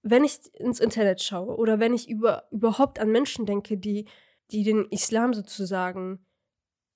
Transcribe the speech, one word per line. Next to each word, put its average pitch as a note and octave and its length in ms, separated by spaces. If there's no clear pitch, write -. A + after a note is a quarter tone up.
Wenn A#3+ 220
ich - 300
ins A#3+ 260
Internet G#3+ 420
schaue G3 360
oder A3 220
wenn A#3 140
ich A#3 160
über, A3+ 420
überhaupt A3+ 480
an G#3+ 120
Menschen A#3+ 340
denke, G#3 320
die, G#3 300
die G#3+ 120
den G#3+ 220
Islam A3+ 480
sozusagen, F#3 920